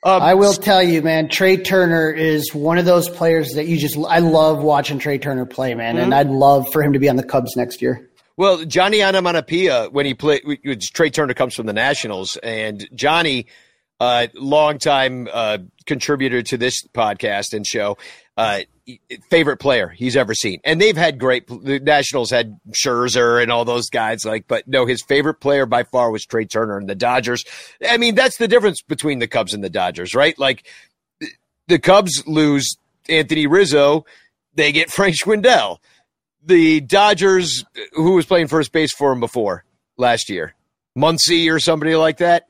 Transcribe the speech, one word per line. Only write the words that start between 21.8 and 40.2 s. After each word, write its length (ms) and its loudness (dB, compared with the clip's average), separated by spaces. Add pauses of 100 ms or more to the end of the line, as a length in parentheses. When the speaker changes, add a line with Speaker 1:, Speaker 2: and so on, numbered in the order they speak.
Speaker 1:
had 280 -2 (140)
Scherzer 680 0
and 120 0
all 120 0
those 260 -4
guys, 340 -4
like, 240 -8
but 180 -4
no, 200 0
his 160 -4
favorite 320 0
player 320 0
by 180 0
far 260 0
was 160 -6
Trey 200 -4
Turner 320 -4
and 100 -10
the 80 -6
Dodgers. 480 -2 (440)
I 80 2
mean, 200 0
that's 220 2
the 100 0
difference 340 2
between 380 -4
the 80 -4
Cubs 260 -2
and 80 -8
the 80 -6
Dodgers, 460 -4
right? 200 2
Like, 300 -4 (1000)
the 100 4
Cubs 480 2
lose 500 0 (320)
Anthony 380 0
Rizzo, 580 2 (500)
they 180 0
get 180 -2
Frank 260 0
Schwindel. 600 0 (680)
The 360 4
Dodgers, 840 2 (280)
who 220 2
was 120 2
playing 220 2
first 240 -2
base 200 0
for 200 0
him 80 -2
before 440 -4 (320)
last 320 0